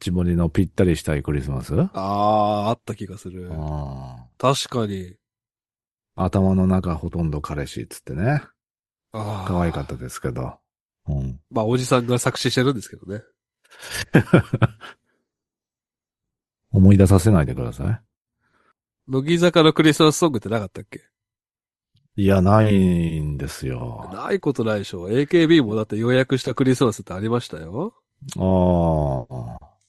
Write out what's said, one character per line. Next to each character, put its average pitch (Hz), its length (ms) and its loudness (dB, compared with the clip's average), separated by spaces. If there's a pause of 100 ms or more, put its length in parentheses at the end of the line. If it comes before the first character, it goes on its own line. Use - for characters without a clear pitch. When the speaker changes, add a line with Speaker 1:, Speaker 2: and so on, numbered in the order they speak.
Speaker 1:
チ 95 100 -4
モ 87 140 0
ニ 87 120 0
の 85 120 2
ぴ 98 140 0
っ 87 60 0
た - 160 0
り 85 120 2
し - 60 -8
た 78 140 -4
い 71 60 -4
ク 73 120 -4
リ 69 80 -4
ス 64 80 -8
マ 65 120 -6
ス？ - 160 -4
Speaker 2:
あ 180 60 2
ー、 190 80 -4
あ 104 800 0
っ - 100 -6
た - 120 -10
気 104 120 -14
が 92 120 -14
す 92 120 -14
る。 90 220 -14
Speaker 1:
あ 78 760 -10 (120)
ー。 135 300 0
Speaker 2:
確 - 60 -10
か 117 120 -2
に。 92 300 -10 (960)
Speaker 1:
頭 95 400 2
の 92 120 4
中 92 280 0
ほ 80 160 -8
と 85 120 -4
ん 80 80 -2
ど 73 120 -6
彼 73 240 -8
氏 - 160 -12
っ - 40 -12
つ - 120 -20
っ - 40 -20
て 67 120 -12
ね。 127 280 -2 (680)
Speaker 2:
あ 104 320 -8
ー。 - 20 -8
Speaker 1:
可 90 140 0
愛 85 100 0
か - 120 -6
っ - 40 -10
た - 100 -12
で 62 120 -14
す - 100 -14
け 62 140 -8
ど。 60 260 -10 (500)
う 69 140 -4
ん。 65 160 -8 (120)
Speaker 2:
ま 120 120 -4
あ、 - 40 -2
お 123 100 0
じ 127 100 -2
さ 127 140 2
ん 117 60 -6
が 123 120 0
作 - 200 -4
詞 123 120 -2
し - 40 -6
て 127 100 2
る 143 80 0
ん - 20 -2
で 104 60 -8
す - 80 -14
け - 80 -20
ど - 100 -20
ね。 101 160 -10 (920)
Speaker 1:
<laughs> - 120 4 (2500)
思 95 200 8
い 98 60 8
出 95 80 8
さ 92 140 6
せ 110 100 2
な 92 120 4
い 71 40 0
で 64 80 -6
く - 80 -6
だ - 100 -8
さ - 200 -6
い。 113 100 -8 (1080)
Speaker 2:
乃 135 280 0
木 - 20 2
坂 170 240 4
の 156 100 6
ク 156 120 4
リ 156 100 6
ス - 80 2
マ 151 80 6
ス 139 60 0
ソ 170 140 2
ン - 20 -6
グ 117 60 -4
っ - 20 -10
て - 80 -10
な 113 100 -2
か 104 60 -6
っ 95 60 -12
た - 100 -16
っ 98 100 -14
け？ - 140 -20 (1120)
Speaker 1:
い 98 100 2
や、 98 140 4
な 107 280 6
い 87 520 2
ん 76 160 -6
で 69 100 -8
す - 200 -10
よ。 65 460 -10
Speaker 2:
な 104 200 -8
い 196 80 -2
こ 147 140 -2
と 117 100 -4
な 110 120 0
い - 40 -2
で 92 40 -8
し - 100 -16
ょ。 90 160 -8
エ 131 140 2
ー - 20 -12
ケ 170 180 4
ー - 20 2
ビ 160 140 6
ー - 20 4
も 107 120 -2
だ 110 80 0
っ 107 40 -4
て 104 100 -6
予 113 160 0
約 131 260 2
し - 40 -6
た 131 120 -6
ク 139 100 2
リ 127 100 4
ス 131 80 0
マ 113 100 4
ス 101 100 -8
っ - 20 -14
て - 80 -14
あ 92 80 -8
り 110 80 -4
ま 120 120 0
し - 80 -12
た - 100 -14
よ。 120 360 -10 (440)
Speaker 1:
あ 85 920 2
あ。 58 280 -12 (300)